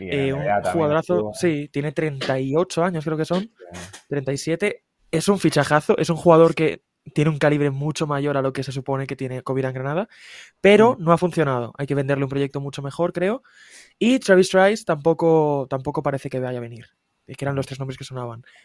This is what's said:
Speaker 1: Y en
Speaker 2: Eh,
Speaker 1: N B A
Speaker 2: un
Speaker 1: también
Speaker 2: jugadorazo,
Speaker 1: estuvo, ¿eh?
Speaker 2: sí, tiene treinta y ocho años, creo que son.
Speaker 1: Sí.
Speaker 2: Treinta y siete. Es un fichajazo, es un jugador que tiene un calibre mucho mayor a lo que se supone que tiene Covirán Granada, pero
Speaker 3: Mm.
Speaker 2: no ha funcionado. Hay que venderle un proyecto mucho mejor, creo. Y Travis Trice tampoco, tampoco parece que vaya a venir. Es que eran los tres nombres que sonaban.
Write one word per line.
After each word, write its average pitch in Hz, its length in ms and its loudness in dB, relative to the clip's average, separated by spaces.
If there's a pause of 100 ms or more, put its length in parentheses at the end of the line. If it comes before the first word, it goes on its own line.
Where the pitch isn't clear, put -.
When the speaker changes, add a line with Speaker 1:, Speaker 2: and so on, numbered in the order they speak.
Speaker 1:
Y - 40 -12
en 92 60 -10
Speaker 2:
Eh, 139 200 -2
Speaker 1:
N 139 100 -4
B 101 100 -4
A 101 80 2
Speaker 2:
un 101 60 0
Speaker 1:
también 92 100 -2
Speaker 2:
jugadorazo, 160 420 0
Speaker 1:
estuvo, 208 160 -2
¿eh? - 80 -14
Speaker 2:
sí, 151 320 -2
tiene 143 200 -4
treinta 139 480 -4
y 135 160 -2
ocho 170 280 0
años, 170 220 -2
creo 156 120 -4
que 156 80 0
son. 180 180 -2
Speaker 1:
Sí. 226 80 -14 (580)
Speaker 2:
Treinta 139 240 -4
y 139 40 -4
siete. 165 460 -4 (280)
Es 160 160 0
un 202 100 4
fichajazo, 151 600 2
es 160 120 -2
un 170 80 0
jugador 165 380 6
que 156 260 -2 (320)
tiene 151 160 2
un 156 80 -4
calibre 147 320 2
mucho 143 380 -4
mayor 143 300 -2
a 135 40 0
lo 135 120 0
que 135 100 -6
se 131 80 -8
supone 135 340 -4
que 135 120 -8
tiene 127 260 -8
Covirán 131 300 -2
Granada, 143 340 -4 (540)
pero 208 360 6
Speaker 3:
Mm. 185 60 -10
Speaker 2:
no 160 80 2
ha 170 60 4
funcionado. 143 600 -2
Hay 143 80 -6
que 139 100 -2
venderle 139 280 0
un 135 60 -4
proyecto 139 320 -4
mucho 139 200 -10
mejor, 165 300 -4
creo. 190 320 -2 (560)
Y 247 200 4
Travis 190 300 6
Trice 190 360 2
tampoco, 156 840 2
tampoco 139 320 -4
parece 139 280 -4
que 131 100 -6
vaya 127 200 -6
a - 20 -8
venir. 117 240 -14 (420)
Es 131 100 -18
que - 80 -6
eran 139 100 -2
los 135 120 -4
tres 131 120 -12
nombres 135 180 -10
que - 80 -14
sonaban. 120 380 -12 (220)